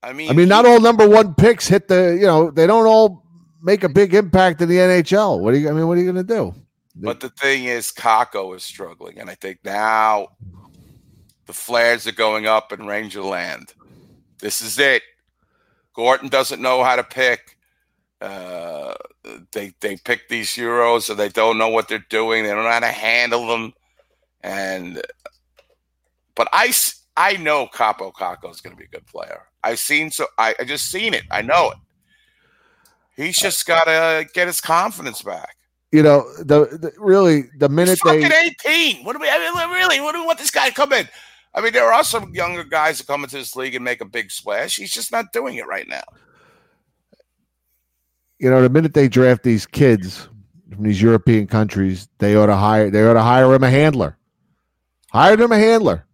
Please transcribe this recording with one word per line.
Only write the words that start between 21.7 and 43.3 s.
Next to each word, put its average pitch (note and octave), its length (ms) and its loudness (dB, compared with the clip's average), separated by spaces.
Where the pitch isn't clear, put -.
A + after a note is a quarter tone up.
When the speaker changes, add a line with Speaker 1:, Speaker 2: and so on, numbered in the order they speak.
Speaker 1:
they're G#2+ 200 -8
doing. A2+ 340 -2
They G#2+ 80 -6
don't G#2+ 140 -6
know A2+ 60 -2
how A#2 100 0
to A#2 60 -4
handle A#2 600 -4
them. A2+ 260 -8
And, F#2 600 -10
but - 180 -2
I A3 160 2
s-, - 360 -6
I G3 200 0
know D3+ 360 -4
Kaapo G#2 400 -4
Kakko F2+ 380 -12
is E2 100 -20
gonna F2 160 -20
be E2 80 -20
a E2 40 -20
good E2+ 180 -20
player. G1+ 360 -18
I've A2+ 140 -4
seen, D3+ 320 -4
so - 160 -8
I, A2 200 0
I B2+ 60 -6
just C#3 260 -10
seen G3+ 240 -6
it. - 160 -6
I G2+ 120 -4
know C#3+ 280 0
it. - 60 -16
He's E3 200 -6
just - 300 -4
gotta D#3+ 640 0
get F3+ 140 -2
his F3 140 -8
confidence E3+ 600 -4
back. F2+ 340 -14
Speaker 2:
You D#3 100 6
know, C#3+ 220 4
the, D3 420 2
the D#3+ 160 -10
really F#3 480 4
the C#3+ 100 2
minute E3+ 220 2
Speaker 1:
He's F#3 100 0
fucking D#3 280 2
Speaker 2:
they D#4+ 180 2
Speaker 1:
eighteen. D#4 580 -4
What - 80 -10
do D4+ 80 -10
we, C#4+ 80 -4
I C#4+ 100 0
mean, E4+ 320 -6
really? F4+ 300 0
What D4 140 -6
do E4+ 60 -8
we E4 60 -8
want E4 120 -2
this - 120 -10
guy - 200 -2
to - 40 -14
come C#4+ 180 -2
in? A3+ 140 -2
I - 60 -4
mean, A3 140 -4
there A#3 180 4
are C4 100 4
some G#3 320 -6
younger F3 300 -6
guys D#3 340 -2
that - 80 -16
come C#3+ 180 -6
into C3 120 -16